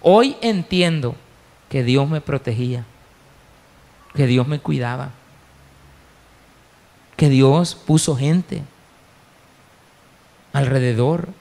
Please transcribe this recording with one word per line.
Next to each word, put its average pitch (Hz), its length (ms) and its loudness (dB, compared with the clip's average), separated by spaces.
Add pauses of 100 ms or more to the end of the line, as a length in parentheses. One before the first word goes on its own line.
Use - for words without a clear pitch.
hoy 220 400 4
entiendo 175 720 -2 (540)
que 131 140 -2
Dios 135 260 2
me 156 120 -4
protegía, 123 640 -6 (1300)
que 139 140 0
Dios 123 200 2
me 151 120 -4
cuidaba, 131 520 -6 (2000)
que 151 140 2
Dios 139 460 4
puso 156 420 0
gente 151 460 -2 (1900)
alrededor. 135 800 0 (120)